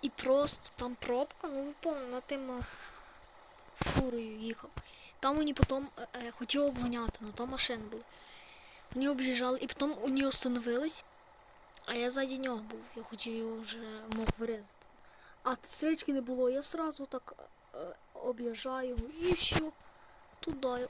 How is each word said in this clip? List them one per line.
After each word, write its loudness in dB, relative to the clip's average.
і 0
просто 4
там -2
пробка, -2
ну -2
ви -4
пам'ятаєте, -2
на -4
тим, -6
е, -4
фурою 2
їхав. -4
Там 4
мені 2
потім, 4
е, -6
е, -6
хотів 4
обганяти, 0
ну -8
там -4
машини 2
були. -10
Вони 4
об'їжджали, 2
і -4
потім 0
вони 2
остановились, 2
а -2
я 0
ззаді 0
нього -2
був, -10
я -10
хотів -4
його -4
вже, -8
мог 2
вирізати. -6
А 2
стрічки 2
не 2
було, 2
я 2
сразу -2
так, -8
е, -10
об'їжджаю -2
його -2
і 8
все, 2
туди. -2